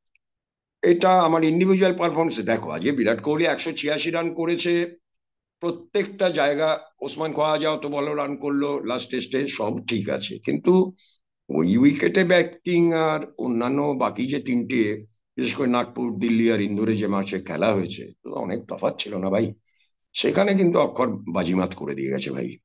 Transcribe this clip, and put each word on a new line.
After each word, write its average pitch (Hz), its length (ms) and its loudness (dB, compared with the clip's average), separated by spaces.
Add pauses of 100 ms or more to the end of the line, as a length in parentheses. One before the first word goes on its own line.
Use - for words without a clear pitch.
(840)
এটা 180 380 6
আমার 165 220 4
ইন্ডিভিজুয়াল 185 540 4
পারফরম্যান্সে 165 440 -2
দেখো, 113 280 -2
আজকে 85 220 -2
বিরাট 117 300 0
কোহলি 151 240 0
একশো 151 260 -2
ছিয়াশি 151 400 -4
রান 170 220 -4
করেছে, 170 680 -2 (600)
প্রত্যেকটা 185 720 -2
জায়গা, 151 500 0 (220)
ওসমান 143 320 -6
খোয়াজাও 151 440 0
তো 151 120 -8
ভালো 143 260 -4
রান 143 200 -4
করলো 143 500 -2
লাস্ট 123 260 -6
টেস্টে, 131 360 -4
সব 110 400 -4
ঠিক 110 220 -2
আছে, - 280 -6
কিন্তু 180 540 2 (580)
ওই 85 280 2
উইকেটে 170 460 4
ব্যাটিং 170 720 4
আর 156 260 2 (180)
অন্যান্য 123 440 0
বাকি 127 460 -2
যে 135 140 -2
তিনটে, 117 640 0 (300)
বিশেষ 117 200 -2
করে 135 120 0
নাগপুর, 120 520 -2
দিল্লি 113 320 4
আর 107 100 2
ইন্দোরে 104 340 0
যে 104 120 -2
ম্যাচে 98 340 -2
খেলা 92 320 0
হয়েছে, - 380 -4 (120)
তো - 100 -12
অনেক - 320 -6
তফাৎ - 360 -6
ছিল 104 160 -8
না 95 120 -4
ভাই। 110 240 0 (600)
সেখানে 196 400 2
কিন্তু 175 260 4
অক্ষর 127 280 0
বাজিমাত 92 680 -2
করে 71 200 -8
দিয়ে 67 140 -4
গেছে 67 220 -4
ভাই, 62 340 -6